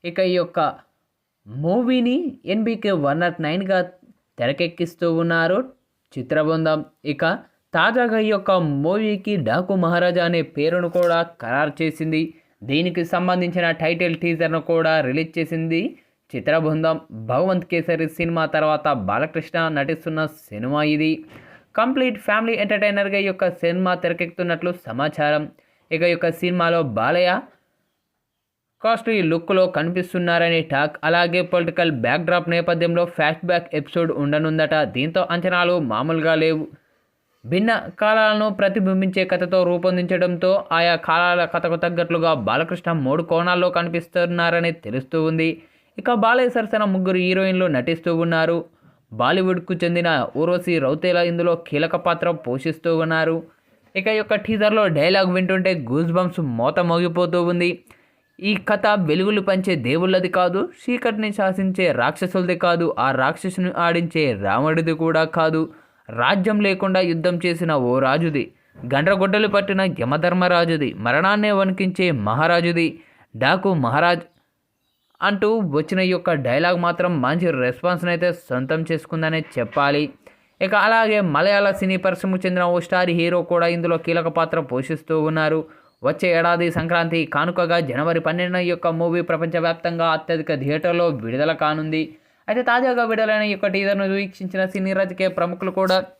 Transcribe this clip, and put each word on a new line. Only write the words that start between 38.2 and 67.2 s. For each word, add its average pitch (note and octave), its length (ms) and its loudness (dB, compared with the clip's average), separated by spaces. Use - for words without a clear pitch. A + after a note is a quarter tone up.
ప్రతిబింబించే F#3+ 760 0
కథతో F3+ 380 0
రూపొందించడంతో F3+ 1080 0
ఆయా E3+ 240 4
కాలాల E3+ 500 2
కథకు E3+ 300 -2
తగ్గట్లుగా E3+ 580 0
బాలకృష్ణ D3+ 580 -2
మూడు D3+ 320 0
కోణాల్లో F3 460 0
కనిపిస్తున్నారని E3+ 1000 0
తెలుస్తూ C3 520 -4
ఉంది. D#3+ 260 2
ఇక A#3+ 160 0
బాలయ్య A#3+ 360 2
సరసన A3 340 0
ముగ్గురు F#3+ 340 0
హీరోయిన్లు F#3 480 2
నటిస్తూ E3 500 0
ఉన్నారు. E3 420 2
బాలీవుడ్కు F3+ 600 0
చెందిన E3+ 360 0
ఊర్వశి F3 420 0
రౌతేలా D#3+ 420 2
ఇందులో E3+ 340 2
కీలక E3 400 -2
పాత్ర E3+ 360 -2
పోషిస్తూ D#3+ 640 -2
ఉన్నారు. D#3+ 400 0
ఇక F#3+ 120 -2
ఈ A3 80 0
యొక్క G#3+ 200 0
టీజర్లో G#3+ 520 2
డైలాగ్ F3+ 460 2
వింటుంటే F#3 460 2
గూస్ C#3+ 320 -2
బంప్స్ F3 280 0
మోత C3 400 0
మోగిపోతూ F3 640 0
ఉంది. F3 280 0
"ఈ G3+ 160 0
కథ G3+ 320 0
వెలుగులు F#3 420 2
పంచే F#3+ 340 0
దేవుళ్ళది F3 540 0
కాదు, F#3 480 0
చీకటిని A3 540 -2
శాసించే F#3+ 600 0
రాక్షసులది F3 640 0
కాదు, E3+ 440 0
ఆ C3 120 2
రాక్షసుని F3+ 680 -2
ఆడించే E3+ 480 0
రావణుడిది D#3 520 2
కూడా D#3+ 320 2
కాదు. D#3+ 360 0
రాజ్యం F3+ 500 2
లేకుండా F#3+ 400 2
యుద్ధం F3 380 2